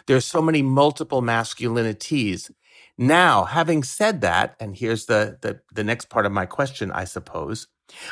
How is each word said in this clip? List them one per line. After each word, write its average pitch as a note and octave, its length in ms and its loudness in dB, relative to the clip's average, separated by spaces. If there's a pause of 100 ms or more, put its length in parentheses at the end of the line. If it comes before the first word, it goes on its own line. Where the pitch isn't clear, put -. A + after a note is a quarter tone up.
There C3+ 100 4
are B2+ 60 4
so D#3+ 200 -2
many D#3+ 200 2
multiple C3+ 600 2
masculinities. A2+ 1300 -2 (480)
Now, C#3+ 460 6
having D#3 400 0
said G3+ 380 -2
that, F#2 360 0
and G2 200 -12
here's A2+ 300 -4
the, G#2+ 340 2
the, G#2 180 -6 (140)
the A2 100 -4
next A#2 260 -4
part A2 160 0
of G2 60 0
my G2 140 -2
question, C3+ 480 -4
I F#2+ 100 -6
suppose, - 640 -10 (440)